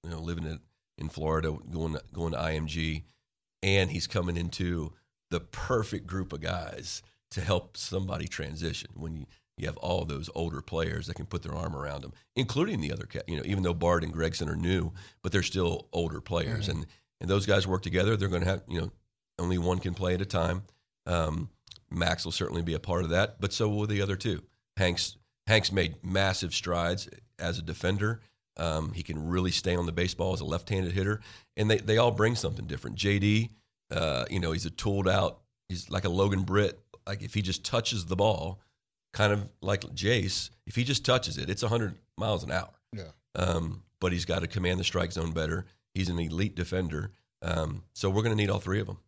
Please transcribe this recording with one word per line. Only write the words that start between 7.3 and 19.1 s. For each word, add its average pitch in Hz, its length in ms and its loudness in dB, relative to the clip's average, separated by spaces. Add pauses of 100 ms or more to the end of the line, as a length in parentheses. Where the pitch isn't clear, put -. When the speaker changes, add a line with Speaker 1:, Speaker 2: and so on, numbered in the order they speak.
Speaker 1:
to 92 100 -4
help 90 360 0
somebody 92 500 -4
transition 78 680 -6
when 80 200 -8
you, 73 100 -10 (320)
you - 100 -4
have - 100 -6
all 87 280 0
those 76 280 -4
older 80 280 -2
players 80 460 -2
that 82 80 -8
can 76 100 -8
put - 180 -6
their - 100 -6
arm 82 220 -4
around 71 260 -6
them, 64 120 -14 (220)
including 147 460 0
the 73 100 -2
other - 140 -6
cat, - 220 -8
you 80 100 -2
know, 67 80 -4
even 98 160 0
though 87 120 2
Bard 85 300 4
and 82 100 -4
Gregson 80 360 0
are 80 60 -2
new, 85 380 2 (280)
but - 100 -2
they're 92 120 2
still 85 480 0
older 82 300 0
players. 95 460 0
Speaker 2:
Mm-hmm. 82 100 -2
Speaker 1:
And, 78 100 -6 (340)
and 87 80 -4
those 98 160 4
guys 98 220 4
work 92 160 2
together. 90 340 4
They're 98 120 0
gonna 87 160 2
have, 95 220 2
you 85 140 -2
know, - 100 -4 (460)